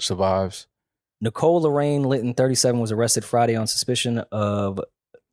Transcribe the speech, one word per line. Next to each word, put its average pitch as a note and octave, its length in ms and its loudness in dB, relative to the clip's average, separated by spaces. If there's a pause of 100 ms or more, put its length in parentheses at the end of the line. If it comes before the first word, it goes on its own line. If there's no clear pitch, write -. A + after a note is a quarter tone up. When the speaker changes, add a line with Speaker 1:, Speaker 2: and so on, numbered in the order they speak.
Speaker 1:
survives. F#2+ 640 -2 (520)
Speaker 2:
Nicole D#3+ 420 2
Lorraine C#3+ 420 2
Litton, B2+ 300 0
thirty-seven, B2+ 460 2
was A2+ 120 -2
arrested A2+ 340 0
Friday A#2 300 2
on A2 120 -2
suspicion A#2+ 520 -2 (120)
of, G2+ 480 -2 (540)